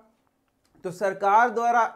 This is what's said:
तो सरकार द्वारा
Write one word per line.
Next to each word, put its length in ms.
तो 80
सरकार 580
द्वारा 320